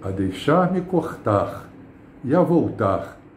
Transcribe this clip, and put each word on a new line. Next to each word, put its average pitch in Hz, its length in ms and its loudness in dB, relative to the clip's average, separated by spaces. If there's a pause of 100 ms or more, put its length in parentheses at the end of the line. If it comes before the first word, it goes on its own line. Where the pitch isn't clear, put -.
a 98 60 -6
deixar-me 160 720 0
cortar 117 880 -2 (540)
e 131 120 0
a 180 60 6
voltar 113 800 0 (160)